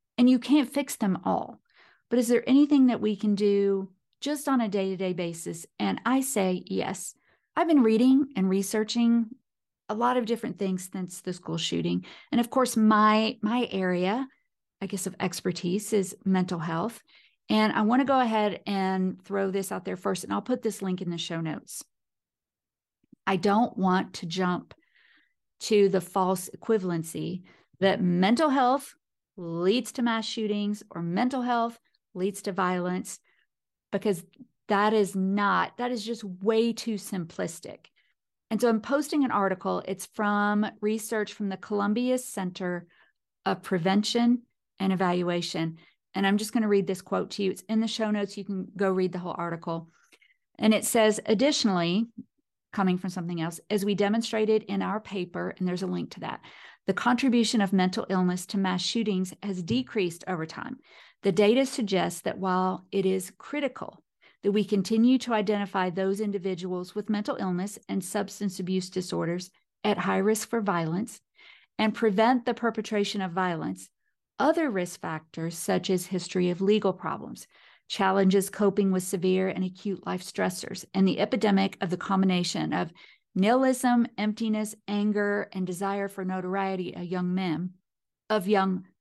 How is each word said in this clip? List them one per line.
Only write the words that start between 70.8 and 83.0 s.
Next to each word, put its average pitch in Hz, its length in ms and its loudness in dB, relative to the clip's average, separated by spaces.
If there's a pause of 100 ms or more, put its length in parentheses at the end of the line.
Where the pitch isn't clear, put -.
and 214 180 0
prevent 226 520 2
the 240 80 0
perpetration 214 640 -2
of 185 120 -4
violence, 175 580 -4 (480)
other 311 320 2
risk 180 280 -4
factors 165 600 -8
such 185 320 -2
as 180 160 0
history 180 420 -2
of 175 140 -2
legal 196 320 2
problems, - 520 -10 (400)
challenges 196 640 4
coping 196 420 2
with 185 120 0
severe 185 460 0
and 185 140 -4
acute 185 440 -6
life 185 160 -6
stressors, - 720 -6
and 196 120 4
the - 140 2
epidemic 196 640 2
of 180 80 -2
the 180 80 -2
combination 180 760 0
of 170 180 -2 (440)